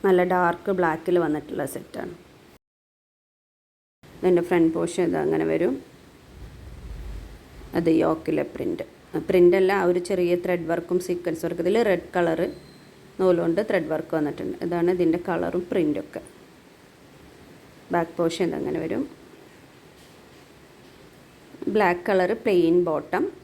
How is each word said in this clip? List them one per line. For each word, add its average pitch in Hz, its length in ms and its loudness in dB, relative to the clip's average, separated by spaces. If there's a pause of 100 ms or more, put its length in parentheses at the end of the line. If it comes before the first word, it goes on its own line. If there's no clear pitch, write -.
നല്ല 180 180 6 (100)
ഡാർക്ക് 180 460 0
ബ്ലാക്കിൽ 165 440 0
വന്നിട്ടുള്ള 151 400 -4 (100)
സെറ്റാണ്. - 400 -12 (2000)
ഇതിൻ്റെ 175 300 4
ഫ്രണ്ട് 165 260 4
പോർഷൻ 170 340 -2
ഇത് 165 140 0
അങ്ങനെ 160 280 0
വരും. 170 220 0 (2000)
അത് 165 100 2 (140)
യോക്കിലെ 160 400 -2 (100)
പ്രിന്റ്. - 320 -6 (440)
പ്രിന്റ് 180 320 6
അല്ല, 190 100 4 (120)
ആ 175 80 2
ഒരു 180 180 0
ചെറിയ 180 340 2
ത്രെഡ് 170 280 -2
വർക്കും 170 360 0
സീക്വൻസ് 175 380 -4
വർക്ക്. 170 200 -4
ഇതിൽ 202 140 2 (100)
റെഡ് 175 280 0
കളർ 170 240 2 (800)
നൂലുകൊണ്ട് 175 400 4 (100)
ത്രെഡ് 160 220 0
വർക്ക് 156 260 -4
വന്നിട്ടുണ്ട്. 147 360 -4 (120)
ഇതാണ് 175 300 2
ഇതിൻ്റെ 175 320 2
കളറും 175 420 -2
പ്രിൻ്റൊക്കെ. - 500 -2 (1700)
ബാക്ക് 165 240 -2
പോർഷൻ 170 320 0
ഇതങ്ങനെ 160 340 -4
വരും. 214 180 -4 (2750)
ബ്ലാക്ക് 175 360 4
കളർ 185 200 2 (140)
പ്ലെയിൻ 175 320 4 (120)
ബോട്ടം 160 360 -2 (180)